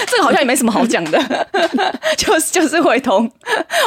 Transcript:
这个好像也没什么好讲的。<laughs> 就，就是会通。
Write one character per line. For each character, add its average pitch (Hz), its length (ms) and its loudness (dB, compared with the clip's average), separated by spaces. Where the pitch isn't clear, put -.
这 508 80 0
个 370 80 2
好 - 80 2
像 - 80 2
也 285 40 2
没 247 120 0
什 262 80 -2
么 220 80 2
好 196 140 2
讲 220 180 0
的。 - 420 -2
<laughs> 330 540 -2
就， 403 200 0
就 339 160 0
是 311 140 0
会 269 180 2
通。 226 320 0